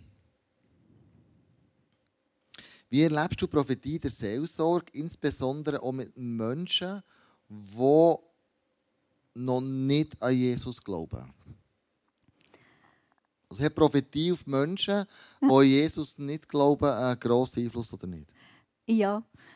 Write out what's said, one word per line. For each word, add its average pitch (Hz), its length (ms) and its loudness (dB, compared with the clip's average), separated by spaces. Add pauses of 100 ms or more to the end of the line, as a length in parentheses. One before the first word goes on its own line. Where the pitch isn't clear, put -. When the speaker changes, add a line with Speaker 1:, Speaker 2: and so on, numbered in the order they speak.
(3000)
Speaker 1:
Wie 135 120 2
erlebst 156 400 0
du 180 60 -2
Prophetie 143 500 -2
der 139 140 -6
Seelsorge, 160 840 -2
insbesondere 143 880 -6
auch 127 100 -4
mit 131 240 -8
Menschen, 135 840 -6 (480)
die 127 680 4 (1160)
noch 127 280 0
nicht 135 600 0
an 127 120 2
Jesus 127 500 -2
glauben? 78 500 -10 (2250)
Also 101 140 -6
hat 151 120 0
Prophetie 151 560 2
auf - 140 -4
Menschen, 180 600 -2 (360)
Speaker 2:
Ja. 269 60 4
Speaker 1:
die 135 40 6
an 139 140 10
Jesus 147 540 2
nicht 143 280 -8
glauben, 147 420 2
einen 123 300 -2
grossen 120 440 0
Einfluss 117 280 -8
oder - 160 -12
nicht? 82 240 -14 (560)
Speaker 2:
Ja. 214 360 0 (320)